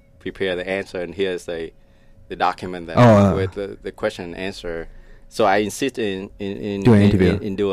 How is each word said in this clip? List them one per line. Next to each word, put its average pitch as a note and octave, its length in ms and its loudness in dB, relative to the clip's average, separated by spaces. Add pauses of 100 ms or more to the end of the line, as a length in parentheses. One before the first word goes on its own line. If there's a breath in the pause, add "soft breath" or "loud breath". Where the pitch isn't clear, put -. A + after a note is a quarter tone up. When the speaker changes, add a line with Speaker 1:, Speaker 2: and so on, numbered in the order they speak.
(180)
Speaker 1:
prepared F#2 400 -6
the F2+ 100 -8
answer, F#2+ 320 -6
and E2+ 140 -8
here's F#2 320 -4
the, E2 260 -8 (560)
the F#2 80 -12
document F2+ 520 -4
that E2 100 -6
Speaker 2:
Oh, G#2 320 8
uh. F#2+ 60 2
Speaker 1:
with F#2+ 160 -2
the, G2+ 280 -10
the G2 120 -10
question - 320 -6
and E2+ 120 -12
answer." F2+ 520 -10 (400 soft breath)
So - 160 0
I G2+ 140 4
insist G#2+ 400 -2
in, G2 320 -6 (100)
in, G2+ 160 -6
in, G2+ 260 -6
Speaker 2:
Do A2+ 120 6
an G2+ 80 6
Speaker 1:
in, G2+ 40 6
Speaker 2:
interview. F#2+ 280 4
Speaker 1:
in, F#2 80 -4
in G2 140 -6
do G2 160 0